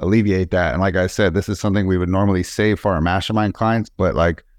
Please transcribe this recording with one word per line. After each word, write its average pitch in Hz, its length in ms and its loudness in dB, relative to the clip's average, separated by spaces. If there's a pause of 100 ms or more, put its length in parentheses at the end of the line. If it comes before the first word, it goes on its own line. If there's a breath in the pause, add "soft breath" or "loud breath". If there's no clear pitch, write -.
alleviate 95 500 2
that. 87 220 0
And 85 80 -2
like 95 160 0
I 92 100 2
said, 95 260 0
this 95 160 -2
is 101 120 -6
something 101 260 0
we 92 120 2
would 90 100 0
normally 95 340 2
save 107 380 -2
for 101 120 0
our 80 80 0
mastermind 98 540 0
clients, 113 420 -2
but, 87 200 0
like, 82 260 0 (160)